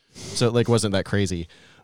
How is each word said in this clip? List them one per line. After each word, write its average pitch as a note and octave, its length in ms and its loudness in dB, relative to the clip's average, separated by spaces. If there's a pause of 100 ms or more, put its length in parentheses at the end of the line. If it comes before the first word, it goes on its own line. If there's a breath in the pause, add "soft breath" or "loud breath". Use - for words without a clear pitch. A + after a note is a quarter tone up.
(140 soft breath)
so - 360 -2
it, A2+ 40 0
like, A#2 140 2
wasn't G#2+ 240 2
that F#2+ 140 0
crazy. F#2 420 -2 (360 soft breath)